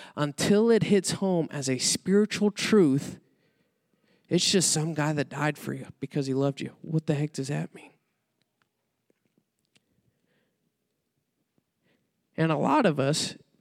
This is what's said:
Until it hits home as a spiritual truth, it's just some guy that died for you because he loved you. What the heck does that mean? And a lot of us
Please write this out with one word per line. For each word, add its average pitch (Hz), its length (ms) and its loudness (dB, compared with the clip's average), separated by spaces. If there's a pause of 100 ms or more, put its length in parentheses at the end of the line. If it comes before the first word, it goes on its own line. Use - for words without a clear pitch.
(160)
Until 202 540 2
it 214 140 4
hits 190 280 2
home 175 380 0
as 139 180 -6
a 131 100 -2
spiritual 208 720 0
truth, 156 680 2 (1120)
it's 175 200 0
just 185 220 2
some 156 240 -2
guy 151 180 -2
that 143 160 -2
died 147 300 -4
for - 160 -8
you 131 120 -12 (120)
because 139 280 -4
he 135 80 -2
loved 135 260 0
you. 123 100 -8 (120)
What 160 240 -4
the 156 80 0
heck 147 180 -2
does 135 160 -8
that 156 260 -6
mean? - 160 -20 (4000)
And 160 160 0
a 147 40 0
lot 254 300 2
of 151 140 2
us 139 360 -2 (240)